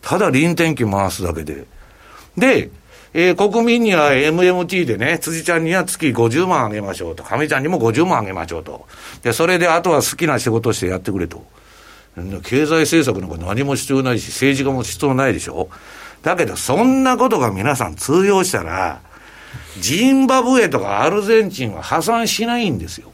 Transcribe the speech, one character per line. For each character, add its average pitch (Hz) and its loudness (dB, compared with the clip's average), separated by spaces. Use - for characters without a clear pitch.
た - -2
だ 190 2
臨 156 2
転 160 0
機 113 -2
回 98 0
す 92 -8
だ 82 -4
け 80 -8
で。 71 -12
で、 214 2
え 175 2
ー、 196 2
国 226 2
民 233 4
に 214 2
は 147 4
エ 143 2
ム 175 2
エ 180 6
ム 180 -2
テ 190 -2
ィ 180 2
ー - 2
で 110 -2
ね、 117 0
辻 165 -6
ち 175 0
ゃ 170 2
ん 165 0
に 165 0
は 185 2
月 156 -2
五 117 2
十 160 2
万 156 2
あ 107 -4
げ 104 -6
ま 98 -6
し 90 -10
ょ 82 -8
う 80 -10
と、 - -16
亀 143 -2
ち 151 0
ゃ - 0
ん 131 -2
に 147 -2
も 180 0
五 113 2
十 135 2
万 165 2
あ - -4
げ 95 -6
ま 82 -6
し 82 -10
ょ 82 -6
う - -16
と。 - -14
で、 120 0
そ 165 2
れ 180 2
で 175 2
あ 170 4
と 180 0
は 143 4
好 - -4
き 170 0
な 131 0
仕 120 -2
事 113 0
し - -4
て 92 -4
や 92 -2
っ - -6
て 107 -6
く 95 -4
れ 85 -2
と。 - -14
経 143 0
済 160 2
政 165 2
策 98 -2
な 92 -8
ん 82 -10
か 82 -10
何 107 -2
も 139 -2
必 - -4
要 135 2
な 127 0
い 110 0
し、 - -12
政 135 0
治 135 -2
家 139 0
も 127 -2
必 - -6
要 139 2
な 131 2
い 120 2
で 82 -2
し - -10
ょ。 85 -6
だ 175 0
け 160 0
ど、 143 -8
そ 156 0
ん 262 4
な 254 2
こ 254 2
と 196 2
が 117 2
皆 101 -2
さ 120 -4
ん 80 -10
通 180 2
用 190 4
し 185 -4
た 101 -2
ら、 87 -4
ジ 196 0
ン 269 4
バ 262 4
ブ 254 4
エ 196 4
と 131 0
か 101 -2
ア 156 2
ル 202 0
ゼ 220 4
ン 196 -2
チ 123 -6
ン 101 -6
は 78 -10
破 160 -2
産 226 0
し 220 -2
な 240 -2
い 214 0
ん 110 -4
で 80 -8
す - -14
よ。 - -20